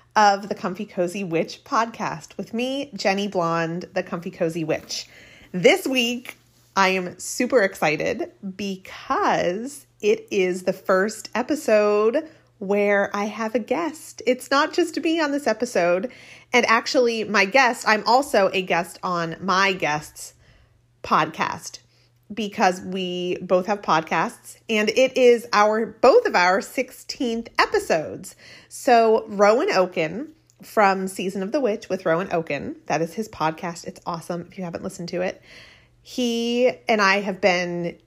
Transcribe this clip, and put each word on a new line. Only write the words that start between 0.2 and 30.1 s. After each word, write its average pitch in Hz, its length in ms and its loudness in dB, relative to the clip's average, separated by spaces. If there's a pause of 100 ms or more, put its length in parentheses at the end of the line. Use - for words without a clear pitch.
the 214 40 -6
Comfy 220 300 -6
Cozy 190 400 -4
Witch 160 400 -4
podcast 226 720 -4
with - 160 -12
me, 262 420 -4
Jenny 202 340 -2
Blonde, 165 680 -2
the 185 80 -2
Comfy 185 280 -8
Cozy 165 320 -4
Witch. - 460 -6 (440)
This 262 340 4
week, 247 500 -2 (400)
I 196 120 4
am 185 300 -4
super - 440 0
excited 156 680 -2 (280)
because 196 1300 -4 (160)
it 214 280 0
is 185 340 -2
the 185 100 -2
first 196 600 -2
episode 220 920 2 (300)
where 202 580 0
I 202 80 -4
have 220 300 -6
a 254 40 0
guest. 311 680 -6
It's 247 240 -2
not 302 240 2
just 330 260 -2
me 330 220 0
on 285 100 -2
this 285 140 -4
episode. 214 680 0 (400)
And 240 140 4
actually, 233 580 2
my 196 220 2
guest, 240 420 2
I'm 214 180 2
also 233 460 4
a 190 80 -2
guest 175 420 -2
on 170 380 -4
my 190 320 2
guest's 151 640 -6 (680)
podcast - 760 -2 (560)
because 196 480 0
we 180 580 -6
both 185 240 2
have 208 160 -4
podcasts, 170 800 -2 (100)
and 214 220 0
it 254 260 2
is 240 340 6
our, 214 360 4
both 370 400 6
of 247 80 0
our 185 260 4
sixteenth 240 880 -6 (100)
episodes. 180 760 -2 (320)
So 226 600 4
Rowan 214 420 4
Oken 185 640 -2 (260)